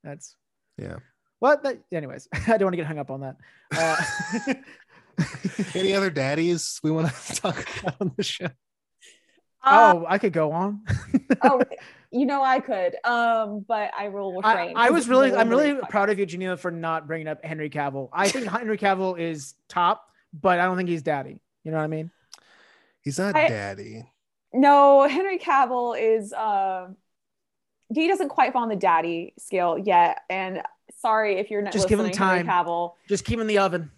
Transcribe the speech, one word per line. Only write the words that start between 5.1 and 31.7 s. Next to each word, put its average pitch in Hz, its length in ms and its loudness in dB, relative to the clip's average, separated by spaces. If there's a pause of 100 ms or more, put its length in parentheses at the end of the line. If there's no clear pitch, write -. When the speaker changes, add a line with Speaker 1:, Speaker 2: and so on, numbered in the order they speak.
Speaker 1:
<laughs> - 560 -6
Speaker 2:
Any 190 200 0
other 196 160 0
daddies 156 720 -2
we 156 80 0
wanna 160 220 0 (100)
<laughs> - 120 -12
talk - 300 -6 (160)
about 180 200 -6
on 185 160 -2
the 208 80 -4
show? - 240 -8 (1200)
Speaker 3:
Uh, 226 260 10
Speaker 1:
Oh, 165 120 -4
I 190 100 2
could 196 140 0
go 156 200 0
on. 202 300 -4 (300)
<laughs> - 300 0
Speaker 3:
oh, 262 200 6 (480)
you 254 160 0
know 277 160 0
I 262 180 2
could, 185 440 -4
um, 226 640 0
but 214 280 -2
I 208 120 -8
will 196 340 -8
Speaker 1:
I, 214 100 2
Speaker 3:
refrain 180 240 -2
Speaker 1:
I 233 100 4
Speaker 3:
'cause 277 80 4
Speaker 1:
was 320 100 2
Speaker 3:
it's 233 60 -6
Speaker 1:
really, 262 200 6
Speaker 3:
a 247 60 0
Speaker 1:
I'm 226 120 4
really 262 200 4
Speaker 3:
little 277 140 -2
bit - 80 -10
Speaker 1:
proud 202 200 2
of 196 80 0
you, 196 80 0
Janila, 180 320 -6
for 185 120 -6
not 165 360 -6
bringing 156 220 -8
up 151 160 -10
Henry 156 260 -8
Cavill. 139 420 -6
I 196 160 0
think 247 180 -4
Speaker 3:
<laughs> 190 40 -6
Speaker 1:
Henry 214 280 -4
Cavill 190 400 0
is 165 360 -8 (140)
top, 180 380 0 (260)
but 175 260 2
I 175 60 4
don't 185 120 0
think 180 120 -2
he's 165 140 -2
daddy. 139 380 -4 (240)
You 156 60 -10
know 160 80 -4
what 156 60 -2
I 156 40 -4
mean? 160 220 -8 (920)
Speaker 2:
He's 139 160 -6
not 196 180 0
Speaker 3:
I 170 120 4
Speaker 2:
daddy. 104 640 -8 (420)
Speaker 3:
No, 277 540 8
Henry 370 320 0
Cavill 247 640 0
is, 220 320 0
uh, 196 560 -4 (1080)
he 320 140 2
doesn't 381 220 0
quite 262 220 2
fall 247 100 0
on 226 80 -4
the 208 60 -2
daddy 170 600 0
scale 175 400 -2
yet. 175 420 2 (100)
And 185 320 -6 (380)
sorry 214 380 0
if 208 120 -6
you're 208 120 -2
not 208 100 -6